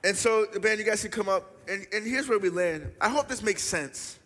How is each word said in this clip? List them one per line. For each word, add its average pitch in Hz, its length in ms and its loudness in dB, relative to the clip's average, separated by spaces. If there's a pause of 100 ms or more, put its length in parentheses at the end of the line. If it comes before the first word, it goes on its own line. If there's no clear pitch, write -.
And 196 140 2
so, 220 300 4 (140)
man, 214 180 2
you 214 40 -4
guys 214 180 2
can 214 100 -6
come 202 180 -2
up. 190 220 0 (180)
And, 196 240 -6
and 214 120 -2
here's 262 220 -2
where 220 120 4
we 185 100 2
land. 170 500 0
I 208 100 2
hope 277 180 2
this 247 160 -6
makes 202 180 0
sense. - 640 -4